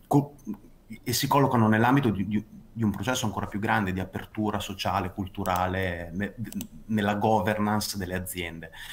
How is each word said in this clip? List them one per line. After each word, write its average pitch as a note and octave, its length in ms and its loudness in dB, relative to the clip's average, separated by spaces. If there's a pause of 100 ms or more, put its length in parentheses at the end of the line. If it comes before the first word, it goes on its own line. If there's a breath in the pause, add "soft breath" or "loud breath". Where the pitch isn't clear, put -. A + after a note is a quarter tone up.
co-, C#3+ 300 2 (640)
e B2 100 -2
si C3+ 140 0
collocano C3 400 4
nell'ambito A#2+ 420 6
di, G2 180 0
di, G#2 160 0 (320)
di A2+ 80 -2
un G#2 80 2
processo A#2 340 -2
ancora G2+ 220 -2
più G#2 100 -8
grande G#2+ 360 0
di F#2+ 80 -2
apertura G#2 580 -4
sociale, F#2+ 540 -4
culturale, F#2 1000 -2
ne-, G2 220 -4 (520)
nella G#2 280 2
governance G#2+ 840 2
delle F2+ 180 -4
aziende. E2+ 560 -8 (220 loud breath)